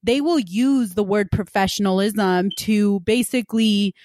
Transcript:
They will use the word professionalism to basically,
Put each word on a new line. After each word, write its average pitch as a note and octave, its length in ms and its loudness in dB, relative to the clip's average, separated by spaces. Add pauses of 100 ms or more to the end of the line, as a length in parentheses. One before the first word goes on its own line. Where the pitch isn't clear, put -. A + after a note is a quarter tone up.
They B3 180 0
will D#4 200 2
use A3+ 560 0
the G#3 80 0
word G3+ 260 0
professionalism G3 1300 0
to G#3 440 0
basically, A3 920 0 (120)